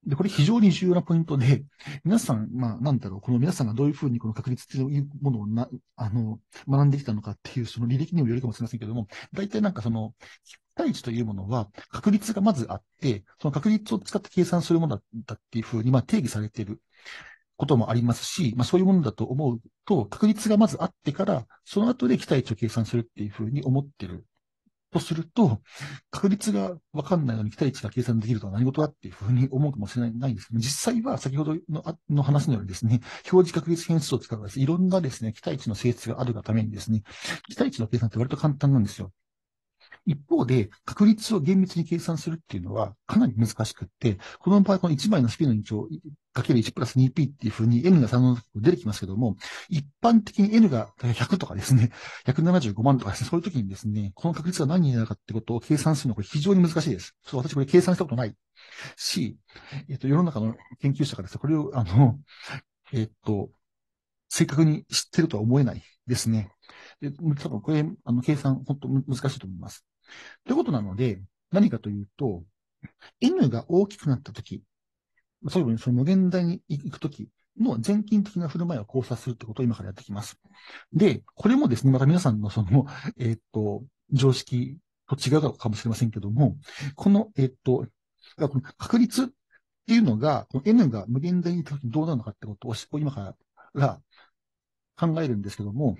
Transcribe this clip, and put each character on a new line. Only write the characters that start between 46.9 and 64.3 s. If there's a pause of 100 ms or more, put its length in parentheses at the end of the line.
二
P
っ
て
い
う
ふ
う
に
N
が
三
の
時 (120)
出
て
き
ま
す
け
ど
も、 (320)
一 (160)
般
的
に
N
が (220)
百
と
か
で
す
ね、 (360)
百
七
十
五
万
と
か
で
す
ね、
そ
う
い
う
時
に
で
す
ね、
こ
の
確
率
が
何
に
な
る
か
っ
て
こ
と
を
計
算
す
る
の
は
こ
れ
非
常
に
難
し
い
で
す。 (100)
そ
う、
私
こ
れ
計
算
し
た
こ
と
な
い (600)
し、 (520)
え
っ
と、
世
の
中
の (260)
研
究
者
か
ら
で
す
ね、
こ
れ
を、
あ
の、 (760)
え
っ (140)
と、 (800)
正